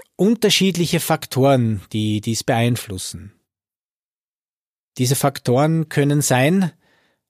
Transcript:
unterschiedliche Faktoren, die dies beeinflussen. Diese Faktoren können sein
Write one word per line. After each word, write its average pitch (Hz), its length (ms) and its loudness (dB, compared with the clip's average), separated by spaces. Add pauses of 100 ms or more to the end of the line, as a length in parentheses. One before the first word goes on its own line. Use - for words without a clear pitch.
(160)
unterschiedliche 180 880 0
Faktoren, 127 800 0 (100)
die 107 300 -2
dies 113 240 -6
beeinflussen. 117 880 -4 (1600)
Diese 127 200 0
Faktoren 151 720 0
können 143 320 0
sein 147 500 2 (580)